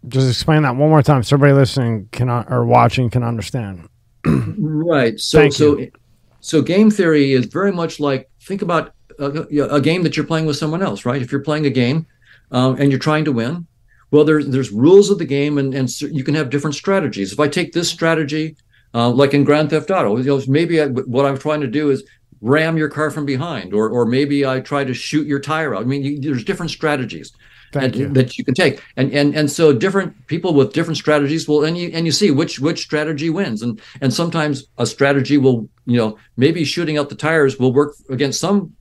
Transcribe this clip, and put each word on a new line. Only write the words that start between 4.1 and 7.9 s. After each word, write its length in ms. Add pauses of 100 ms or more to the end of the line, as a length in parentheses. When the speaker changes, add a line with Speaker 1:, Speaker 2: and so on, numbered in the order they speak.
Speaker 1:
<clears throat> 40 (320)
Speaker 2:
Right. 600
So, 180
Speaker 1:
Thank 140
Speaker 2:
so, 260
Speaker 1:
you. 120 (500)
Speaker 2:
so 220
game 280
theory 420
is 140
very 260
much 280